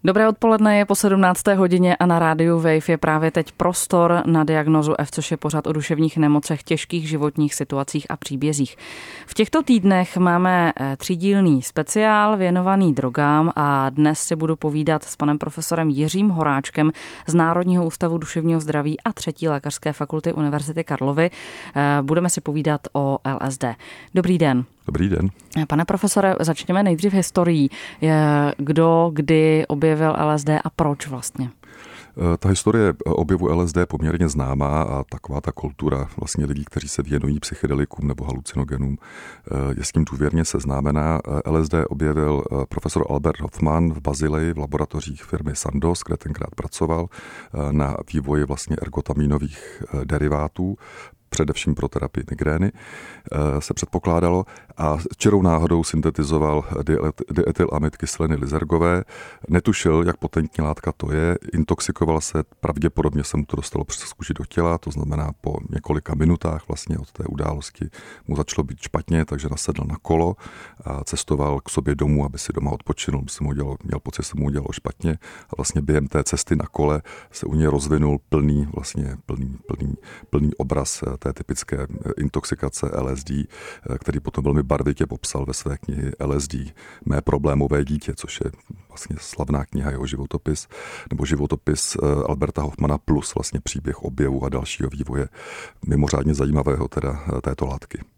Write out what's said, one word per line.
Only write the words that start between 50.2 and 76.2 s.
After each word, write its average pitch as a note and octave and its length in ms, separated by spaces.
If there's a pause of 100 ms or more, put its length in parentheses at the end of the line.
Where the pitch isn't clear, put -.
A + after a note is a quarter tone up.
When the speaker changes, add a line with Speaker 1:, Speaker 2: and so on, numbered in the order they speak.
Speaker 2:
především D2+ 460
pro C#2 140
terapii - 420
migrény, D2+ 420
eh, - 880
se - 140
předpokládalo F2 720 (320)
a D2+ 220 (180)
čirou G2+ 260
náhodou E2 420
syntetizoval D2+ 800 (200)
diet-, D2+ 460
diethylamid D#2 680
kyseliny D#2 400
lysergové. D#2+ 680 (440)
Netušil, E2+ 580
jak E2+ 100
potentní D#2+ 480
látka D2+ 320
to D2 160
je, D#2+ 260 (140)
intoxikoval D#2+ 680
se, D#2 220 (180)
pravděpodobně D2 640
se - 120
mu D2 80
to - 120
dostalo - 280
přes - 280
kůži - 220
do - 100
těla, E2+ 340
to - 120
znamená, D2 400 (100)
po D2+ 160 (140)
několika D2+ 440
minutách D#2+ 540
vlastně D#2+ 300
od - 140
té - 120
události D2+ 640 (380)
mu C#2+ 80
začalo D2+ 280
být B1+ 160
špatně, D#2+ 440
takže D2 240
nasedl C#2+ 380
na D2 160
kolo E2+ 340 (480)
a C#2 200
cestoval C#2+ 560
k - 100
sobě C#2+ 240
domů, D2 300
aby C2 140
si - 140
doma C#2+ 180
odpočinul. - 580
Se - 160
mu C#2+ 60
udělalo, C#2 340
měl C#2 160
pocit, - 220
že - 60
se - 80
mu C#2+ 100
udělalo C#2+ 260
špatně - 460 (320)
a - 60
vlastně C#2+ 260
během C#2+ 240
té C#2+ 180